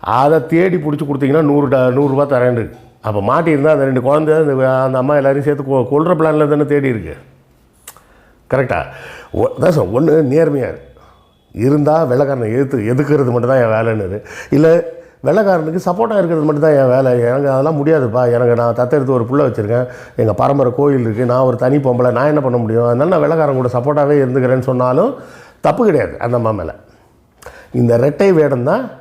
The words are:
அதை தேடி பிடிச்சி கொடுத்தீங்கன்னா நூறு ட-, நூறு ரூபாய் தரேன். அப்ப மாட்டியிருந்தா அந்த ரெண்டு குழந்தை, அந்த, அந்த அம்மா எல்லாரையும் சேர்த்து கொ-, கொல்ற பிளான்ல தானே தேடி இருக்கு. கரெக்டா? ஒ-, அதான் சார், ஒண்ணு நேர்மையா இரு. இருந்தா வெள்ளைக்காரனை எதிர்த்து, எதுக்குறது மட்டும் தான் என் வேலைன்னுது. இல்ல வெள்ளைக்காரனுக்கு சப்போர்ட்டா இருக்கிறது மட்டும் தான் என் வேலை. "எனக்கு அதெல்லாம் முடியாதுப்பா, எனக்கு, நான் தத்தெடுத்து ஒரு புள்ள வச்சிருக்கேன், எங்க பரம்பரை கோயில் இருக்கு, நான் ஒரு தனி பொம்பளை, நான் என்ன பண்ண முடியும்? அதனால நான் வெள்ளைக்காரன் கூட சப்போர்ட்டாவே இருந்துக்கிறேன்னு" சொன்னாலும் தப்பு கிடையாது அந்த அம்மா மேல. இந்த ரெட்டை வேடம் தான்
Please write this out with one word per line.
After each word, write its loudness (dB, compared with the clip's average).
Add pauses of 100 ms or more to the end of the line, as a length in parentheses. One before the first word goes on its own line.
அதை 2
தேடி 0
பிடிச்சி -4
கொடுத்தீங்கன்னா 0
நூறு 2
ட-, 2
நூறு 0
ரூபாய் 0
தரேன். 0 (300)
அப்ப -4
மாட்டியிருந்தா 0
அந்த 2
ரெண்டு 0
குழந்தை, 0
அந்த, 0
அந்த -2
அம்மா 0
எல்லாரையும் 0
சேர்த்து -2
கொ-, 0
கொல்ற 0
பிளான்ல 2
தானே 2
தேடி 0
இருக்கு. -6 (1400)
கரெக்டா? -2 (500)
ஒ-, 0 (120)
அதான் 2
சார், 0
ஒண்ணு 0
நேர்மையா 0
இரு. -12 (720)
இருந்தா 0
வெள்ளைக்காரனை -2
எதிர்த்து, -2
எதுக்குறது 0
மட்டும் 0
தான் 2
என் 2
வேலைன்னுது. -2 (280)
இல்ல 4 (400)
வெள்ளைக்காரனுக்கு 0
சப்போர்ட்டா -2
இருக்கிறது 0
மட்டும் 0
தான் 4
என் 4
வேலை. 2
"எனக்கு 0
அதெல்லாம் 0
முடியாதுப்பா, 0
எனக்கு, 2
நான் 0
தத்தெடுத்து 0
ஒரு 0
புள்ள 0
வச்சிருக்கேன், -2 (300)
எங்க 0
பரம்பரை 0
கோயில் 2
இருக்கு, -2
நான் 0
ஒரு 0
தனி 0
பொம்பளை, 0
நான் 0
என்ன 0
பண்ண -2
முடியும்? 0
அதனால 0
நான் 2
வெள்ளைக்காரன் 0
கூட 0
சப்போர்ட்டாவே 0
இருந்துக்கிறேன்னு" 2
சொன்னாலும் 0 (460)
தப்பு 0
கிடையாது 0
அந்த -4
அம்மா 0
மேல. -6 (1000)
இந்த 2
ரெட்டை 2
வேடம் 2
தான் -2 (100)